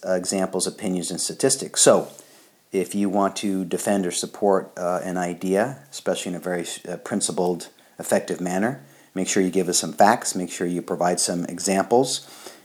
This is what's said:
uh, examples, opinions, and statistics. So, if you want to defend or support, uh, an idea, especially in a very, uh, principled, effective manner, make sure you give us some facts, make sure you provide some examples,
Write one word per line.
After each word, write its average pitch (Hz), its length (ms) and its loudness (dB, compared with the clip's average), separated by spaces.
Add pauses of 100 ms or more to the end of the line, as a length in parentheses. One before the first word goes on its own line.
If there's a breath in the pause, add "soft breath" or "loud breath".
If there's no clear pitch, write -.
uh, 92 80 0
examples, 92 540 0
opinions, 92 420 -4
and 85 120 -6
statistics. - 600 0
So, 104 280 6 (640 loud breath)
if 92 220 -2
you 101 160 0
want 98 280 2
to 95 260 -2
defend 95 420 0
or 87 60 -2
support, 95 640 0
uh, 90 260 -2
an 90 140 -4
idea, 92 600 0 (140)
especially - 400 -4
in 87 40 -6
a 82 40 -8
very, 87 280 -4 (200)
uh, 82 100 -8
principled, 90 680 -2 (300 soft breath)
effective - 440 -2
manner, 95 400 -2 (320 loud breath)
make 92 140 -4
sure - 140 2
you 92 80 4
give 87 200 0
us 87 80 2
some 80 160 -2
facts, 107 420 4
make 92 160 -4
sure 92 160 -4
you 87 140 -2
provide 87 380 0
some 87 260 0
examples, 101 760 2 (440 loud breath)